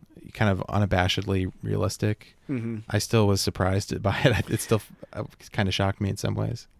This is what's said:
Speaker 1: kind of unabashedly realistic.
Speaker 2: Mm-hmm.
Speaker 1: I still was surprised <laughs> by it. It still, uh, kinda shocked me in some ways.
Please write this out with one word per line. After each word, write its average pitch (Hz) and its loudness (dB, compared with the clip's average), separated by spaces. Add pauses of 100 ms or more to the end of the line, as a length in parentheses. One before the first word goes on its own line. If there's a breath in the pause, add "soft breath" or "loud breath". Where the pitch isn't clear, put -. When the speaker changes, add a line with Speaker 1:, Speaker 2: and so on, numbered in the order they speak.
(320)
Speaker 1:
kind 107 2
of 92 0
unabashedly 95 2 (120)
realistic. 104 -2 (120)
Speaker 2:
Mm-hmm. 117 -4 (100)
Speaker 1:
I 107 0
still 110 4
was 98 4
surprised 95 0
<laughs> - -
by 98 0
it. 113 2
It 117 0
still, 107 0 (320)
uh, 107 -8 (280)
kinda 95 0
shocked 98 0
me 101 0
in 104 -4
some 101 -4
ways. 107 -4 (120)